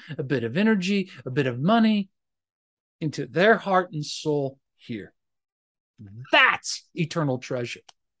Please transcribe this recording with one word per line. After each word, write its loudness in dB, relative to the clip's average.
a -6
bit 0
of -4
energy, 2
a -8
bit 0
of -2
money 2
into -6
their 4
heart 0
and -6
soul -4
here. -12
That's 2
eternal -2
treasure. -8